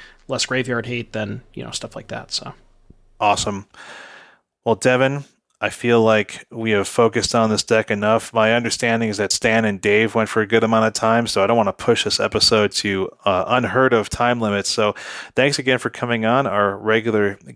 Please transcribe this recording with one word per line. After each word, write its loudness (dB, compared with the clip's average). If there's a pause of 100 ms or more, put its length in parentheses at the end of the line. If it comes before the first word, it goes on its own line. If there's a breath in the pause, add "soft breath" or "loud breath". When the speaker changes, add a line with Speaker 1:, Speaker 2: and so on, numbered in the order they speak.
(280 loud breath)
Speaker 1:
less -4
graveyard -2
hate -8
than, -6 (120)
you -10
know, -12
stuff -10
like -16
that. -12
So -10 (640)
Speaker 2:
Awesome. -2 (960 loud breath)
Well, 2
Devin, 2 (380)
I -2
feel 2
like 2
we -4
have 0
focused 0
on 2
this 0
deck 0
enough. 0
My 4
understanding 0
is -6
that -2
Stan 2
and -2
Dave 2
went 0
for 0
a -2
good 2
amount 2
of 0
time, 0
so 0
I 2
don't 2
wanna 0
push 0
this -2
episode 2
to, -2 (160)
uh, 2
unheard 2
of 2
time 0
limits. -2
So 0 (400 loud breath)
thanks 2
again 0
for -4
coming -4
on, 2
our 0
regular 0 (180)